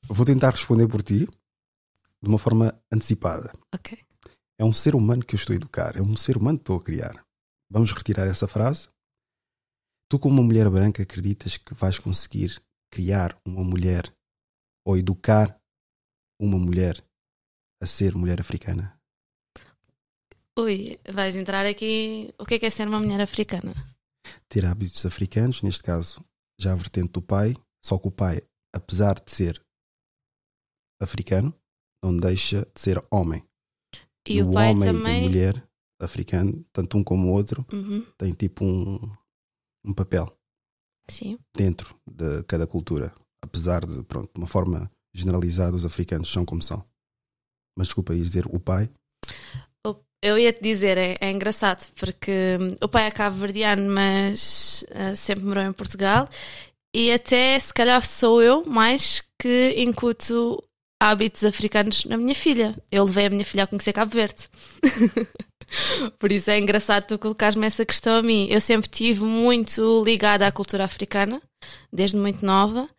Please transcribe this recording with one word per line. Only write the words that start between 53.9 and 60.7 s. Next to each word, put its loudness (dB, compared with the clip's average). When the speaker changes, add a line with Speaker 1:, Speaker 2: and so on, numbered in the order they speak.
Speaker 2:
mas, 0
ah, -6
sempre -4
morou -2
em -4
Portugal, 0
e 2
até 4
se -4
calhar 4
sou 6
eu 6
mais 2
que 4
incuto 0